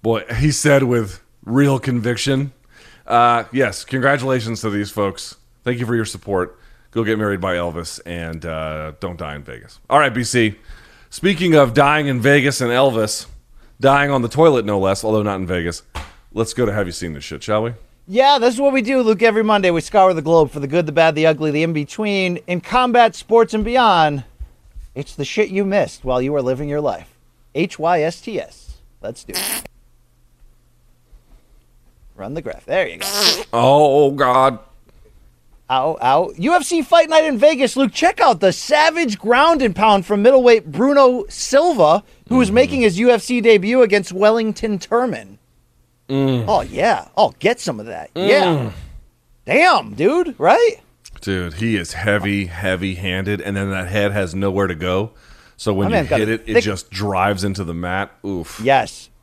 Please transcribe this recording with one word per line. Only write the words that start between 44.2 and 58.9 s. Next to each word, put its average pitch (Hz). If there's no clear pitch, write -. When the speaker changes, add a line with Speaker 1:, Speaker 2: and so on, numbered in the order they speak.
Speaker 2:
Turman. 143
Speaker 1:
Mm. 135
Speaker 2:
Oh, 190
yeah. 123
Oh, 185
get 226
some 120
of 104
that. 87
Speaker 1:
Mm. 185
Speaker 2:
Yeah. 170
Damn, 208
dude. 277
Right? 311
Speaker 1:
Dude, 90
he 110
is 85
heavy, 101
heavy-handed, 92
and 101
then 98
that 95
head 101
has 95
nowhere 98
to 90
go. 92
So -
when 98
Speaker 2:
My -
Speaker 1:
you 214
Speaker 2:
man's 139
got 139
Speaker 1:
hit 107
Speaker 2:
a 113
Speaker 1:
it, 113
it 110
Speaker 2:
thick 117
Speaker 1:
just 101
drives 98
into 98
the 85
mat. 90
Oof. 92
Speaker 2:
Yes. 127